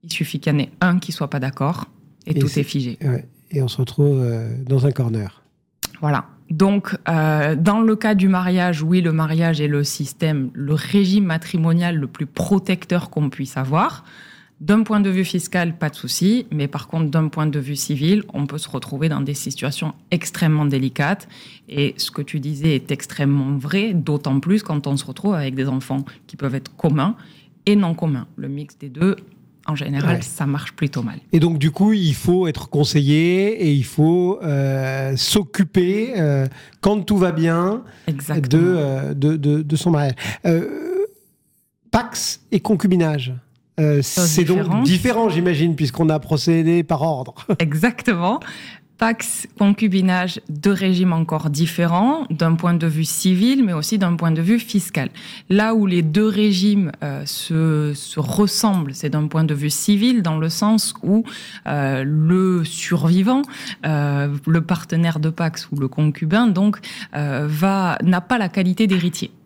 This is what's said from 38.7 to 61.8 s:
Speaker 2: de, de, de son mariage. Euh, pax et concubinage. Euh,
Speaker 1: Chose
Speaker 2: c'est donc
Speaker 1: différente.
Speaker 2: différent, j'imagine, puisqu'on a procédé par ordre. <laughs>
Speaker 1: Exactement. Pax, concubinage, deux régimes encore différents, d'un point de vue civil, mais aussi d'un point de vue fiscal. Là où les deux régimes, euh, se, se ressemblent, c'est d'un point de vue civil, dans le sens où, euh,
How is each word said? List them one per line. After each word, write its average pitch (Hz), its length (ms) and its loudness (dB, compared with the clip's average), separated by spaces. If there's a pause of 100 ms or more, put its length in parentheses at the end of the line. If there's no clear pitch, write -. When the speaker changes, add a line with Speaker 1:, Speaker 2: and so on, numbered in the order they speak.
Speaker 2:
de, 147 220 2
de, 147 260 0
de 151 140 -2
son 175 140 0
mariage. 147 260 2 (280)
Euh, 170 220 2 (1200)
pax - 500 -2 (120)
et 196 80 2
concubinage. 160 720 0 (460)
Euh, 151 240 4
Speaker 1:
Chose 180 240 0
Speaker 2:
c'est 165 180 4
donc 180 140 2
Speaker 1:
différente. 208 260 2
Speaker 2:
différent, 226 460 2
j'imagine, 165 440 2
puisqu'on 151 360 0
a 156 80 2
procédé 165 640 2
par 156 200 -2
ordre. 147 320 -4 (140)
<laughs> 196 100 0
Speaker 1:
Exactement. 180 840 0 (580)
Pax, - 500 -4 (100)
concubinage, 185 920 2
deux 151 220 0
régimes 185 420 2
encore 160 340 0
différents, 175 800 0
d'un 165 280 2
point 170 180 2
de 165 120 0
vue 160 200 0
civil, 226 580 2
mais 185 80 0
aussi 160 240 -2
d'un 180 200 2
point 165 160 0
de 160 100 0
vue 214 160 4
fiscal. 190 500 -4 (400)
Là 214 260 2
où 214 120 4
les 175 160 2
deux 160 260 2
régimes, 202 640 2 (100)
euh, 143 220 -6
se, 156 680 0
se - 260 -10
ressemblent, 185 720 0
c'est - 140 -6
d'un 151 180 -2
point 160 180 0
de 151 100 0
vue 147 160 -2
civil, 214 500 2
dans 165 160 0
le 156 140 -2
sens 208 420 0 (100)
où, 214 220 2 (420)
euh, 135 400 -2